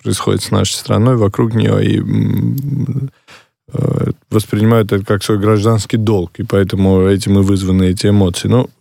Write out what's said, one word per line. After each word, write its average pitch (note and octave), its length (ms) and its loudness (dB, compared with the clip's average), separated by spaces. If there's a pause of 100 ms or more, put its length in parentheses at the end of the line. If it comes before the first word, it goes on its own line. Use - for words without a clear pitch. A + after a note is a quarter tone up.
происходит G2+ 400 -2
с - 80 -10
нашей G2 220 -2
страной, A2 420 0
вокруг A2 380 0
неё, G#2+ 260 0
и, G#2 200 0
м, C3+ 1120 -2 (640)
э, - 380 -2 (180)
воспринимают A2 600 0
это G2 140 0
как G2+ 180 -2
свой G#2+ 160 0
гражданский G#2+ 580 0
долг, G#2 400 0
и G2 60 -8
поэтому F#2+ 640 2
этим G2 320 2
и - 40 4
вызваны F#2+ 420 2
эти F2+ 220 0
эмоции. G2+ 420 2
Но A#2+ 180 2 (140)